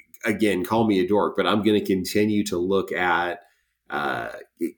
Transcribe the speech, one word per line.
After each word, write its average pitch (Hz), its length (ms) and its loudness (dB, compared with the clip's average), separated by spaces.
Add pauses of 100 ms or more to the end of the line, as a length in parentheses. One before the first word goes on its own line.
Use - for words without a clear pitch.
(260)
again, 98 400 0
call 113 200 2
me 101 140 4
a 90 80 2
dork, 98 300 0
but 92 100 2
I'm 101 160 2
gonna 104 160 4
continue 104 680 0
to 92 100 -4
look 92 340 0
at, 87 480 -2 (500)
uh, 64 420 -6 (460)